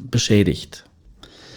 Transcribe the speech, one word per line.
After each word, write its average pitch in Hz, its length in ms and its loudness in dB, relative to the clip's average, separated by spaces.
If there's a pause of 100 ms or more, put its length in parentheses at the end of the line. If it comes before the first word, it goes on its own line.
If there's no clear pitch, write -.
(120)
beschädigt. 101 760 0 (720)